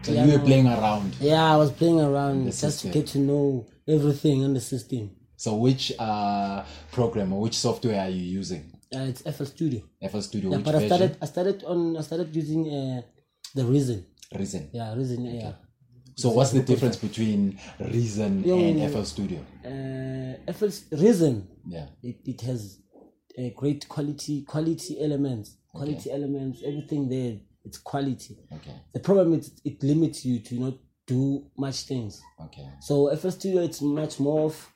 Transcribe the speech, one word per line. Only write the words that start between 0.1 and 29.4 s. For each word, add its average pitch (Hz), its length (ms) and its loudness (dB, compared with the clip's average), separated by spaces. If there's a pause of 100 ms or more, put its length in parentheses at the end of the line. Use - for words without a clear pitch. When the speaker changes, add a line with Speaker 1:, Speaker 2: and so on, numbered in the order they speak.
Speaker 2:
Yeah, 131 140 6
Speaker 1:
you 147 80 10
were 139 60 6
Speaker 2:
no. 123 60 0
Speaker 1:
playing 131 220 8
around? 107 520 2
Speaker 2:
Yeah, 156 340 6
I 151 40 8
was 151 140 6
playing 165 300 4
around 139 440 2
Speaker 1:
The 123 60 -2
Speaker 2:
just - 100 -6
to 151 100 0
Speaker 1:
system. 185 200 -6
Speaker 2:
get 151 160 0
to 139 120 -2
know 139 460 2 (220)
everything 147 540 4
in 139 120 2
the 127 80 2
system. 113 500 -6 (260)
Speaker 1:
So 107 180 -2
which, 127 440 2
uh, 101 640 -2 (280)
program 110 420 0
or 101 80 -2
which 110 160 -2
software 110 440 0
are 95 80 -4
you 92 140 -4
using? 87 480 -8 (240)
Speaker 2:
Uh, 131 40 -6
it's 131 260 -6
F 147 160 -8
L 139 60 -6
Studio. 135 340 -4 (200)
Speaker 1:
F 95 140 -8
L 104 60 -4
Studio, 98 300 -4
Speaker 2:
Yeah, 95 60 0
Speaker 1:
which - 80 -2
Speaker 2:
but 151 100 2
I 156 40 6
Speaker 1:
version? 107 100 2
Speaker 2:
started, 180 320 4
I - 40 -6
started 190 380 -2
on, 165 340 -2
I 156 40 -6
started 156 340 -6
using, 156 340 -2
uh, 131 320 -4 (540)
the 131 100 2
Reason. 123 400 2 (300)
Speaker 1:
Reason. 92 380 -6
Speaker 2:
Yeah, 113 220 -6
Reason, 123 320 -4
Speaker 1:
Okay. 117 100 -8
Speaker 2:
yeah. 107 160 -10 (640)
Speaker 1:
So 127 140 2
Speaker 2:
Reason 110 80 4
Speaker 1:
what's 131 140 6
the 135 80 6
Speaker 2:
Pro 127 80 2
Speaker 1:
difference 120 300 4
Speaker 2:
Profile. 107 120 -4
Speaker 1:
between 101 500 0 (200)
Reason 110 640 0
Speaker 2:
Yo, 180 160 4
Speaker 1:
and 160 220 4
F 147 140 -2
L 190 100 -2
Studio? - 340 -6 (260)
Speaker 2:
uh, 131 680 -8 (140)
F 180 160 -6
L 208 60 2 (300)
Reason, 160 480 4 (200)
Speaker 1:
Yeah. 82 200 -12 (160)
Speaker 2:
it, 123 220 -10
it 127 160 -8
has 113 380 -8 (580)
a 123 140 -6
great 143 380 -4
quality, 147 540 -6
quality 156 580 -4
elements, 139 560 -2 (180)
Speaker 1:
Okay. 139 100 -8
Speaker 2:
quality 131 260 -6
elements, 139 520 -6
everything 143 460 -4
there, 123 300 -4 (260)
it's 101 140 -16
quality. 139 580 -6 (160)
Speaker 1:
Okay. - 220 -18 (180)
Speaker 2:
The - 60 -6
problem 185 340 4
is - 180 -2 (140)